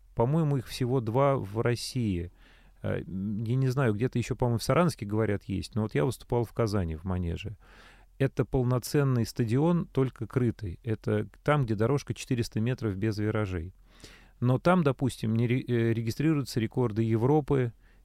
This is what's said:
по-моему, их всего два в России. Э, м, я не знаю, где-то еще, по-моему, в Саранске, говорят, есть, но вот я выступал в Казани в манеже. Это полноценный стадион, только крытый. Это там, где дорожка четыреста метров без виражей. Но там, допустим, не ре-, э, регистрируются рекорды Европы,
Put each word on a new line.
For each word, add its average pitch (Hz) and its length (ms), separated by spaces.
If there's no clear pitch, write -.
по-моему, 143 440
их 113 80
всего 131 340
два 131 360
в 104 240
России. 113 720
Э, 101 240
м, 98 380
я 117 120
не 135 120
знаю, 123 260
где-то 123 240
еще, 117 180
по-моему, 120 220
в - 40
Саранске, 151 440
говорят, 104 380
есть, 92 300
но 107 80
вот 110 120
я 147 100
выступал 120 400
в - 80
Казани 98 440
в 78 80
манеже. 90 520
Это 135 260
полноценный 127 800
стадион, 143 600
только 131 400
крытый. 110 580
Это 107 440
там, 147 200
где 110 120
дорожка 113 380
четыреста - 460
метров 113 360
без 104 220
виражей. 104 560
Но 123 180
там, 175 240
допустим, 123 540
не 120 100
ре-, 127 200
э, 117 280
регистрируются 127 640
рекорды 110 420
Европы, 127 680